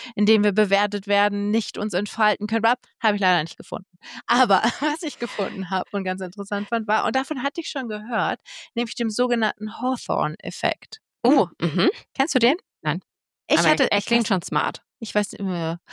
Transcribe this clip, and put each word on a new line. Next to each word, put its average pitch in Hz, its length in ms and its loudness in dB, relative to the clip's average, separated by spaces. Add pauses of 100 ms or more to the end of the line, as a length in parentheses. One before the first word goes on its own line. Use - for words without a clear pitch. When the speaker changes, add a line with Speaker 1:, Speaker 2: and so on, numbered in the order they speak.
(160)
Speaker 1:
in 208 100 2
dem 208 180 6
wir 208 80 4
bewertet 202 560 2
werden, 202 440 2
nicht 220 260 -2
uns 208 160 -4
entfalten 208 540 0
können.“ 214 160 0
Bla, 233 120 4 (260)
hab 214 140 2
ich 196 60 -4
leider 180 220 4
nicht - 140 -10
gefunden. - 300 -10 (400)
Aber 240 340 4
<laughs> - 200 0
was 302 220 -2
ich 294 160 -8
gefunden 196 500 -6
hab 190 240 -4
und 196 100 -2
ganz 185 180 -4
interessant 202 460 -6
fand, 226 180 -2
war, 214 200 2
und 226 100 0
davon 262 280 -2
hatte 285 180 -4
ich - 80 -10
schon 254 180 -6
gehört, 208 540 -2 (340)
nämlich 233 200 -4
dem 226 140 -2
sogenannten 220 720 -2
Hawthorne-Effekt. - 1160 -4 (240)
Speaker 2:
Oh, 240 240 4 (140)
mhm. 175 280 2 (240)
Speaker 1:
Kennst - 220 -2
du 254 40 -6
den? 254 180 2 (240)
Speaker 2:
Nein. 156 180 -2 (480)
Speaker 1:
Ich 320 120 4
Speaker 2:
Aber 175 100 4
Speaker 1:
hatte, 294 220 2
Speaker 2:
er 202 80 2
Speaker 1:
ich - 60 -4
Speaker 2:
klingt 240 180 2
Speaker 1:
weiß - 40 -4
Speaker 2:
schon 185 140 0
smart. - 400 -4 (220)
Speaker 1:
Ich - 120 -8
weiß, 208 180 0
äh, 170 440 -4 (160)